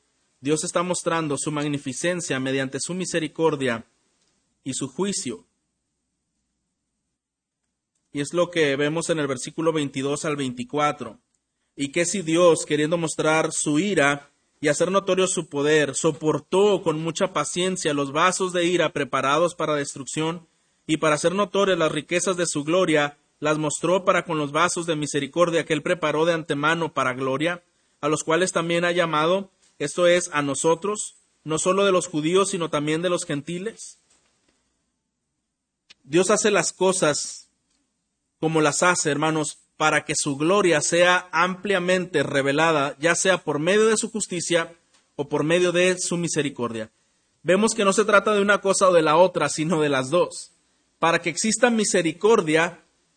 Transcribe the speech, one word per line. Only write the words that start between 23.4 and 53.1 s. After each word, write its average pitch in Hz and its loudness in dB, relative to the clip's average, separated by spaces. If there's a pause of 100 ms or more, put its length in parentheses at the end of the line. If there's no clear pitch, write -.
mostró 165 -2
para 185 2
con 165 -4
los 147 -4
vasos 170 0
de 170 -2
misericordia 151 0
que 165 -4
él 147 -2
preparó 156 0
de 170 4
antemano 156 -2
para 127 0
gloria, 135 -4 (360)
a 147 -2
los 151 0
cuales 175 2
también 170 0
ha 175 2
llamado", 170 0 (300)
esto 160 0
es, 175 4
a 147 0
nosotros, 165 -2 (280)
"no 156 -4
solo 185 2
de 196 4
los 180 2
judíos, 175 0
sino 170 -4
también 156 -2
de 180 -2
los 175 -2
gentiles"? 175 -10 (2000)
Dios 170 0
hace 208 2
las 180 0
cosas 185 0 (1000)
como 160 0
las 151 2
hace, 175 2
hermanos, 156 -2 (180)
para 156 2
que 151 -4
su 143 -2
gloria 165 4
sea 180 2
ampliamente 180 0
revelada, 143 0
ya 165 2
sea 180 0
por 147 -4
medio 196 2
de 220 2
su 214 -4
justicia 170 -4 (400)
o 139 -6
por 147 0
medio 175 2
de 180 2
su 180 -4
misericordia. 135 -4 (500)
Vemos 202 2
que 214 -2
no 196 4
se 214 2
trata 208 2
de 202 2
una 202 2
cosa 190 2
o 180 6
de 170 6
la 156 2
otra, 170 4
sino 156 -2
de 151 2
las 131 -2
dos. 160 -2 (480)
Para 165 2
que 170 -6
exista 214 0
misericordia, 180 2 (340)